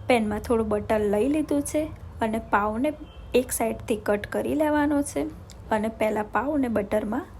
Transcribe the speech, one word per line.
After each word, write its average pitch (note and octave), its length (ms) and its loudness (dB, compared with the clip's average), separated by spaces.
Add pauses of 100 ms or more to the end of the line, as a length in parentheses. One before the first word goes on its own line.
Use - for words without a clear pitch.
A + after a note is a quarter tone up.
પેનમાં G#3+ 380 2
થોડું A3+ 280 2
બટર G#3+ 380 0
લઈ G#3 220 4
લીધું D4 340 2
છે D4+ 180 -2 (400)
અને A3 180 0 (100)
પાઉંને G#3+ 400 2 (440)
એક B3+ 180 2
સાઈડથી A3+ 480 -2
કટ G#3 320 0
કરી A3+ 240 0
લેવાનો D4+ 480 4
છે C#4+ 180 -4 (480)
અને A3 220 2
પહેલાં G#3+ 400 0
પાઉંને C4 380 0
બટરમાં G#3+ 560 0 (140)